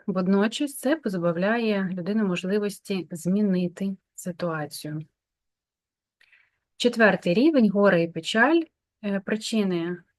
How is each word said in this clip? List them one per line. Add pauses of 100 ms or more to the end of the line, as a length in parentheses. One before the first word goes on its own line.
водночас
це
позбавляє
людину
можливості
змінити (180)
ситуацію. (1800)
Четвертий
рівень,
горе
і
печаль. (440)
Е,
причини, (220)